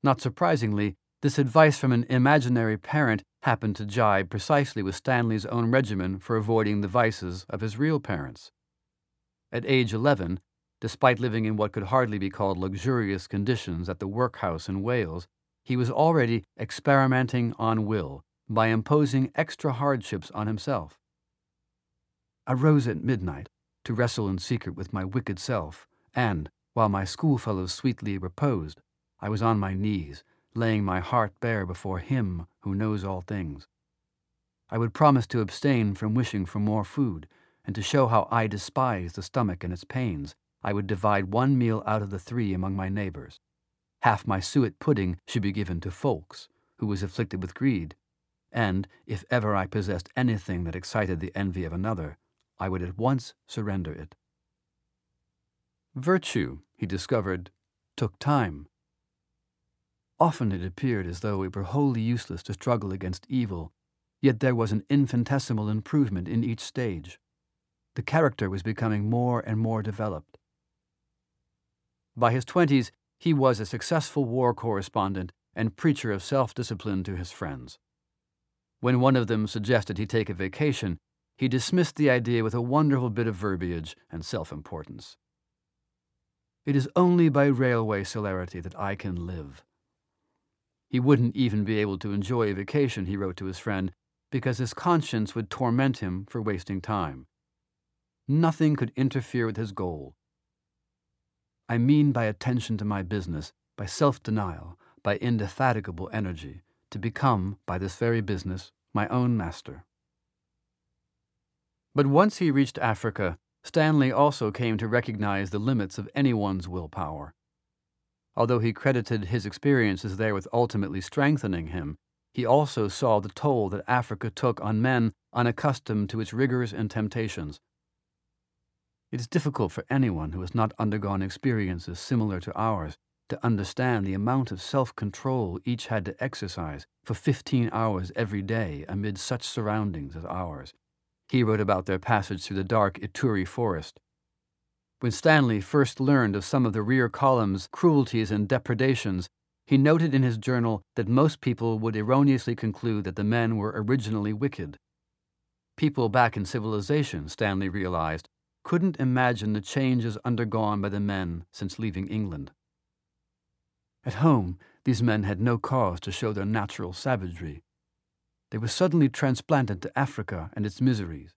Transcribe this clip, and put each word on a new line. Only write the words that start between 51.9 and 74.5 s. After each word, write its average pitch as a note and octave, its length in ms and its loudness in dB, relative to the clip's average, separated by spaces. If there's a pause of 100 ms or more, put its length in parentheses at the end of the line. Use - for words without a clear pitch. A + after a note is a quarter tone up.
I F#2 80 -4
would F#2 140 -4
at F2+ 160 -8
once B2 380 -2 (120)
surrender G2 460 -6
it." E2 220 -16 (1800)
Virtue, B2 680 0 (140)
he - 120 -4
discovered, F#2 640 -2 (440)
took - 220 -4
time. F#2+ 500 0 (1500)
Often D3+ 320 2
it F2+ 120 -2
appeared G2 420 -2
as E2+ 140 -6
though G2+ 240 -2
it F#2 120 -6
were G2 80 -4
wholly B2+ 380 0
useless A2+ 420 -2
to G#2 100 -8
struggle G#2 380 -2
against F#2+ 380 -6
evil, G2 440 -4 (460)
yet B2+ 200 4
there B2+ 160 4
was A2+ 160 0
an G#2+ 180 0
infinitesimal B2 800 2
improvement G#2+ 580 -2
in A2+ 160 0
each A#2 160 -4
stage. F2+ 600 -8 (760)
The A#2+ 80 -4
character C3+ 460 2
was F#2+ 140 -4
becoming G#2+ 460 0
more A#2+ 320 2
and A2 180 -2
more A2+ 220 0
developed. G#2 560 -6 (1800)
By A#2 160 4
his B2 140 0
twenties, C#3 460 4 (260)
he E3 160 2
was C3 260 4
a A2 60 -4
successful D3 600 -2
war B2 280 2